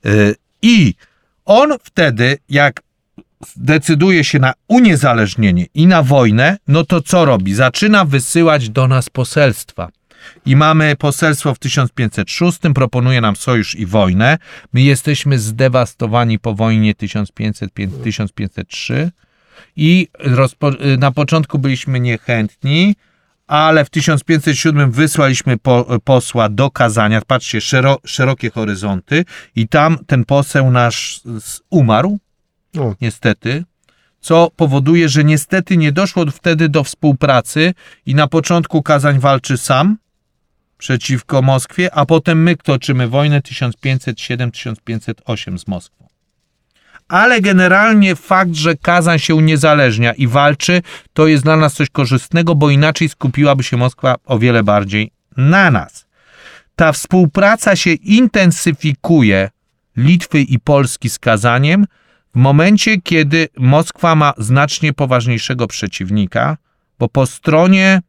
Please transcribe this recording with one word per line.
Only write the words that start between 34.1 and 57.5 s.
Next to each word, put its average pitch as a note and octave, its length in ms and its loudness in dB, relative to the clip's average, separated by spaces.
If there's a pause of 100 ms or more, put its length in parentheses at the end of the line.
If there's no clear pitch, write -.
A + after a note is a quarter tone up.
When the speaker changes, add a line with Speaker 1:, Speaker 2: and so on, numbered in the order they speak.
Speaker 1:
co E3 360 2
powoduje, D#3 520 2
że D3 160 0
niestety F3 520 0
nie D#3 160 2
doszło F3+ 380 -2
wtedy E3 380 -2
do D3 160 -2
współpracy D3 880 0 (320)
i C3 80 -2
na D3 140 2
początku E3 540 -2
Kazań C#3+ 360 0
walczy C3+ 380 0
sam D3 400 0 (840)
przeciwko C3 640 -4
Moskwie, C3+ 520 -2
a C#3+ 120 0
potem D#3+ 360 0
my E3+ 140 2
toczymy B2+ 520 -2
wojnę C#3+ 340 0
tysiąc - 340 -8
pięćset C3 440 -6
siedem, B2 300 -6
tysiąc A2+ 300 -12
pięćset A2+ 440 -10
osiem G2 340 -8
z - 100 -14
Moskwą. - 400 -14 (1000)
Ale A3 320 2
generalnie F#3+ 760 2
fakt, F#3 380 -2
że D#3 220 -2
Kazań E3+ 420 0
się D#3+ 160 0
uniezależnia D3 760 2
i C3 140 -2
walczy, D3 560 0 (300)
to D#3 140 2
jest D3+ 180 2
dla D#3 120 2
nas D#3 180 0
coś C#3+ 160 -2
korzystnego, D#3 640 -2
bo D3 160 2
inaczej D3 380 0
skupiłaby C3+ 540 0
się B2+ 140 -4
Moskwa B2 480 -2
o B2 140 -4
wiele A#2 240 2
bardziej G#2 480 -2 (260)
na E3+ 340 2
nas. F2 360 -4 (680)
Ta D#3+ 160 2
współpraca G3 840 0